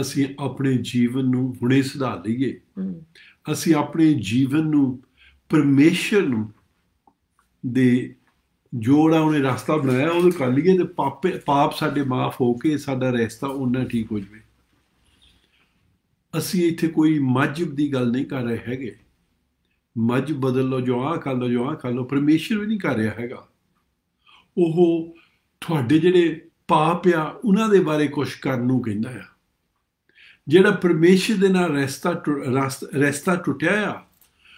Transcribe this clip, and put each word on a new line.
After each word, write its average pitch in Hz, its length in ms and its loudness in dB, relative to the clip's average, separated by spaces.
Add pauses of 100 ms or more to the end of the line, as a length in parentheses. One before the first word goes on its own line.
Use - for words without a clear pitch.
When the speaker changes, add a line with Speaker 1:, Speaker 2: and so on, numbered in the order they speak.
Speaker 1:
ਅਸੀਂ 139 240 -2 (140)
ਆਪਣੇ 135 420 -2
ਜੀਵਨ 127 480 0
ਨੂੰ 127 320 -2
ਹੁਣੇ 135 200 4
ਸੁਧਾਰ 123 460 -6
ਲਈਏ। 120 320 -4 (200)
Speaker 2:
ਹਮ। 185 220 -8 (500)
Speaker 1:
ਅਸੀਂ 156 240 0
ਆਪਣੇ 156 380 2
ਜੀਵਨ 131 540 0
ਨੂੰ 139 360 0 (460)
ਪਰਮੇਸ਼ਰ 151 720 4
ਨੂੰ 110 320 -2 (1120)
ਦੇ 123 500 2 (600)
ਜਿਹੜਾ 151 440 4
ਉਹਨੇ 156 200 2
ਰਸਤਾ 135 380 -2
ਬਣਾਇਆ, 135 320 0
ਉਹ 175 220 2
ਕਰ 135 160 -2
ਲਈਏ 156 300 2
ਤੇ 180 60 2
ਪਾਪੇ, 151 480 -4 (140)
ਪਾਪ 147 280 2
ਸਾਡੇ 147 300 -4
ਮਾਫ਼ 127 380 -4
ਹੋ 120 120 2
ਕੇ 147 240 -2
ਸਾਡਾ 131 320 -4
ਰਸਤਾ 117 380 -4
ਉਨਾ 131 360 -2
ਠੀਕ 110 280 -4
ਹੋ 104 80 -4
ਜਾਵੇ। 98 220 -18 (2000)
ਅਸੀਂ 175 300 0
ਇੱਥੇ 165 200 -2
ਕੋਈ 156 320 2
ਮਜ਼ਹਬ 139 560 0
ਦੀ 139 180 -2
ਗੱਲ 123 180 0
ਨਹੀਂ 127 140 -2
ਕਰ 131 180 -8
ਰਹੇ 117 240 -4
ਹੈਗੇ, 127 280 -10 (1040)
ਮਜ਼ਹਬ 131 420 0
ਬਦਲ 131 300 0
ਲਓ, 131 100 -2
ਜੋ 123 240 -2
ਆਹ 160 140 -4
ਕਰ 139 160 -6
ਲਓ, 123 160 -2
ਜੋ 120 200 -2
ਆਹ 156 60 -6
ਕਰ 131 160 -8
ਲਓ, 127 120 -4
ਪਰਮੇਸ਼ਰ 147 540 0
ਵੀ 208 100 -4
ਨਹੀਂ 214 120 -2
ਕਰ 151 160 -2
ਰਿਹਾ 107 240 -2
ਹੈਗਾ। 120 280 -12 (1080)
ਉਹ 170 560 2 (480)
ਤੁਹਾਡੇ 151 380 2
ਜਿਹੜੇ 170 480 2 (200)
ਪਾਪ 170 400 2
ਆ, 165 160 2 (220)
ਉਹਨਾਂ 220 240 2
ਦੇ 202 100 6
ਬਾਰੇ 151 280 0
ਕੁਛ 147 280 -4
ਕਰਨ 127 300 -4
ਨੂੰ 127 160 0
ਕਹਿੰਦਾ 110 280 -6
ਆ। 104 140 -14 (1200)
ਜਿਹੜਾ 190 240 6
ਪਰਮੇਸ਼ਰ 185 640 4
ਦੇ 190 140 2
ਨਾਲ 180 280 2
ਰਸਤਾ 139 360 -4
ਟੁ-, 147 300 -6
ਰਸ-, 131 520 -4
ਰਸਤਾ 143 400 0
ਟੁੱਟਿਆ 170 560 -2
ਆ, - 140 -14 (520)